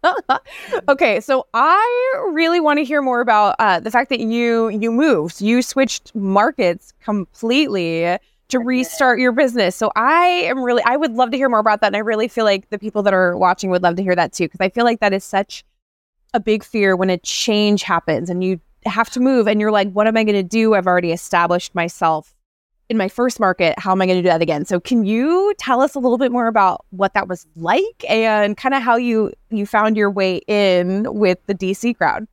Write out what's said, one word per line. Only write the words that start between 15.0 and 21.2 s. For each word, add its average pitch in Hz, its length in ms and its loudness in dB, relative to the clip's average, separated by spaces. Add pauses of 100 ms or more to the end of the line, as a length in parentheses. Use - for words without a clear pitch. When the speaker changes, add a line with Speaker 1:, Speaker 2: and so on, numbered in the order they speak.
Speaker 1:
that 202 120 2
is 196 100 -4
such - 400 -6 (720)
a 202 60 0
big 214 240 -2
fear 196 320 0
when 190 160 0
a 180 80 0
change 208 640 0
happens 170 460 -2
and 180 140 -4
you 185 160 -2 (260)
have 220 260 -4
to 254 80 -6
move 247 280 2
and 214 120 2
you're 214 120 0
like, 202 200 0
"What 208 160 2
am 220 100 0
I 220 60 2
gonna 208 200 0
do? 220 300 2
I've 190 140 2
already 175 240 2
established 175 640 -2